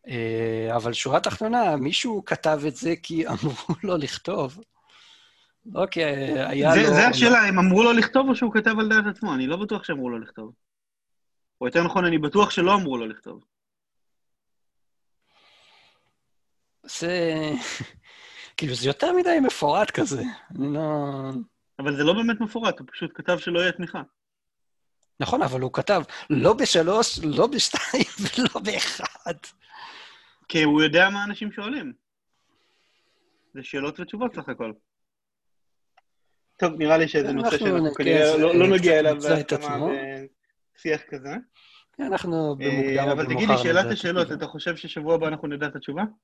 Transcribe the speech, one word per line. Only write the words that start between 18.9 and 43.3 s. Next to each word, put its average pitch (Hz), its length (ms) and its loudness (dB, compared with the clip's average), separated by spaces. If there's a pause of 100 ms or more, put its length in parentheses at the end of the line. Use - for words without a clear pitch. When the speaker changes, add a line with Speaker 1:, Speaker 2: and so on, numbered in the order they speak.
Speaker 1:
מדי 359 300 4
מפורט 185 480 2
כזה. 143 300 -2 (340)
אני 143 180 -4
לא 151 80 -2 (1000)
Speaker 2:
אבל 143 160 -2
זה 143 80 0
לא 160 100 4
באמת 226 280 0
מפורט, 226 380 -4
הוא 131 120 -16
פשוט - 240 -10
כתב 170 220 -2
שלא 170 220 -2
יהיה 180 120 2
תמיכה. 175 300 -10 (1160)
Speaker 1:
נכון, 233 220 0
אבל 131 200 -2
הוא 127 120 -4
כתב 175 280 2 (280)
לא 165 240 4
בשלוש, 214 680 2
לא 151 240 2
בשתיים 262 560 -2 (160)
<laughs> 202 40 -6 (140)
ולא - 260 -2
באחד. - 680 -6 (1120)
Speaker 2:
כי 160 160 2
הוא 151 180 4
יודע 160 280 6
מה 202 140 -2
אנשים 208 280 -6
שואלים. 208 420 -8 (1600)
זה 135 100 -16
שאלות 143 360 -8
ותשובות 214 360 -8
סך 151 140 -12
הכל. 117 220 -8 (1900)
טוב, 175 140 0
נראה 156 240 4
לי 160 100 2
שזה 147 220 0
Speaker 1:
אנחנו 139 120 -2
Speaker 2:
נושא 226 160 0
שאנחנו 202 200 0 (100)
Speaker 1:
נ-, 147 100 -2
Speaker 2:
כנראה 151 360 4
Speaker 1:
כן, 156 80 4
Speaker 2:
לא, 170 120 4
Speaker 1:
זה 175 60 6
Speaker 2:
לא 180 60 8
Speaker 1:
קצת 190 140 4
Speaker 2:
נגיע 165 200 6
אליו 151 140 4
Speaker 1:
נמצא 147 260 2
את 147 140 -2
Speaker 2:
בהסכמה 147 220 -4
Speaker 1:
עצמו. 147 140 -2 (840)
Speaker 2:
בשיח 151 340 -4
כזה. 139 260 -10 (600)
Speaker 1:
כן, 277 60 -8
אנחנו 165 580 -2
Speaker 2:
אה, 139 80 0
Speaker 1:
במוקדם 139 380 0
או 143 40 0
Speaker 2:
אבל 147 140 0
תגיד - 140 -4